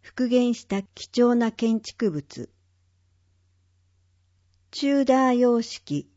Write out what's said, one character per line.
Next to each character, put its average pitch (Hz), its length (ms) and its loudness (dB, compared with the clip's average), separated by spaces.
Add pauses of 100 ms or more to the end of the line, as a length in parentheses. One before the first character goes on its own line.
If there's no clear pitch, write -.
復 - 280 -6
元 247 240 2
し - 140 -8
た 196 160 -4
貴 - 280 -18
重 240 240 2
な 226 180 0
建 226 280 -2
築 - 300 -6
物。 143 400 -10 (2250)
チ - 180 -4
ュ 277 140 2
ー - 20 2
ダ 262 260 4
ー 247 40 2
様 240 280 2
式 - 540 -8